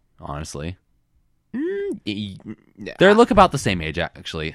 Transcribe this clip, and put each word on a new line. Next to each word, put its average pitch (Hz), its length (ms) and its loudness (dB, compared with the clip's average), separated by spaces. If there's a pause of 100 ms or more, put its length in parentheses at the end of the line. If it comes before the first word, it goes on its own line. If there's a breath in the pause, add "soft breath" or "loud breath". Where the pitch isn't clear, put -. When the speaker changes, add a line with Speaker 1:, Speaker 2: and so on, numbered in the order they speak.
(200)
Speaker 1:
honestly. 78 580 -10 (760)
Speaker 2:
Mm, 370 520 -6
y-, 101 300 -6 (100)
y-, - 520 -16
Speaker 1:
They 180 100 6
Speaker 2:
I 202 60 8
Speaker 1:
look 240 180 6
about 196 200 6
the 147 60 -2
same 95 240 0
age, 78 180 -6
actually. 80 560 -6